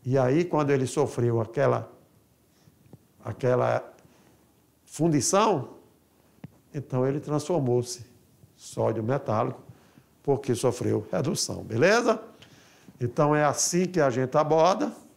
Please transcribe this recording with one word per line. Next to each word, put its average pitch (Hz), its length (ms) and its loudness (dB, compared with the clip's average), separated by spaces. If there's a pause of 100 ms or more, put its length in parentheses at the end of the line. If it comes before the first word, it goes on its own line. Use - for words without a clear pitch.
E 127 120 0
aí, 135 280 2
quando 151 240 0
ele 135 160 2
sofreu 120 560 0
aquela, 123 500 -2 (1300)
aquela 123 680 -2 (960)
fundição, 170 840 0 (1000)
então 131 360 -4
ele 147 120 -2
transformou-se 143 800 -2
em - 40 -18 (500)
sódio 113 460 -4
metálico, 123 580 -2 (640)
porque 135 320 0
sofreu 110 580 -2
redução, 92 520 -4
beleza? 185 580 2 (760)
Então 147 360 0
é 151 80 2
assim 175 420 0
que 170 140 -2
a 139 100 4
gente 127 280 0
aborda 160 540 4 (260)